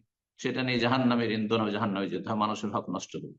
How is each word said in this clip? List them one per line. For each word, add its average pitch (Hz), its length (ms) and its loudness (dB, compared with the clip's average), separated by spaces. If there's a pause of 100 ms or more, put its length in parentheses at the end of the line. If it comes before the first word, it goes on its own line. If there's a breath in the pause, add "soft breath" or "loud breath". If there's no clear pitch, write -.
(380)
সেটা 127 260 -2
নিয়ে 127 160 2
জাহান্নামের 120 520 4
ইন্ধন 110 300 2
হবে, 104 100 0
জাহান্নামে 98 380 0
যেতে 90 200 -4
হয় 110 80 0
মানুষের 107 320 0
হক 113 200 -2
নষ্ট - 280 -6 (220)